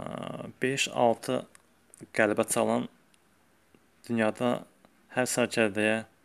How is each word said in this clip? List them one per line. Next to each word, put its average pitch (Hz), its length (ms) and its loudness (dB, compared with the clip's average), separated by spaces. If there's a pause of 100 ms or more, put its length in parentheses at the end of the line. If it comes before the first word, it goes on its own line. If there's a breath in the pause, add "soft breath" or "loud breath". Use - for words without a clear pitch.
(600)
beş-altı 127 840 0 (720)
qələbə 107 320 4
çalan 113 400 0 (1160)
dünyada 117 500 0 (580)
hər 127 160 0
sərkərdəyə 110 720 0 (260)